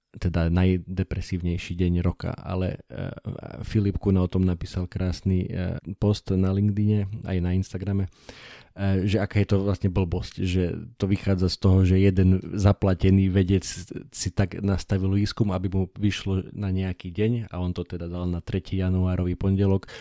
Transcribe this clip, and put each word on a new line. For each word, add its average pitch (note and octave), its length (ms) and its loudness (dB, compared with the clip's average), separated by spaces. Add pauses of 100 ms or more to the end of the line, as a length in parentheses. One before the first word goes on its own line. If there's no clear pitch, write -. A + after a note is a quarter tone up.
(120)
teda E2 400 0
najdepresívnejší F2+ 1300 -2
deň F2 240 2
roka, E2+ 320 -2
ale, - 560 -6
e, - 160 -8 (560)
Filip G2+ 320 0
Kuna F#2+ 240 2
o F2+ 80 2
tom F#2 160 0
napísal F2+ 480 -2
krásny, F#2 560 -2
e, F2 320 -6 (160)
post G2+ 400 0
na F#2+ 160 2
LinkedIne, G#2 560 0 (160)
aj F#2 160 -4
na F2+ 160 0
Instagrame, F#2+ 560 -2 (640)
e, G2 320 2
že G2 160 2
aká G#2 160 0
je G2+ 80 2
to G2 160 2
vlastne G2 240 0
blbosť, F2+ 460 -2 (100)
že F#2 320 0 (240)
to G2+ 80 0
vychádza F#2+ 400 2
z F2+ 160 -2
toho, F#2+ 140 6 (100)
že F#2 80 6
jeden F#2+ 480 6 (160)
zaplatený F#2+ 720 4
vedec F#2+ 320 4 (480)
si - 240 -6
tak F#2+ 240 0
nastavil F#2+ 560 0
výskum, G#2 400 0
aby F#2 160 -4
mu F#2 240 0
vyšlo G2 560 -2
na G2 240 -4
nejaký F#2 400 -4
deň A2+ 320 0
a F2 160 -6
on F2+ 80 -2
to F2 160 -6
teda E2+ 240 -8
dal F2 160 -4
na F2 160 -4
tretí F#2+ 400 -4
januárový F2+ 560 0
pondelok, G2 480 2 (140)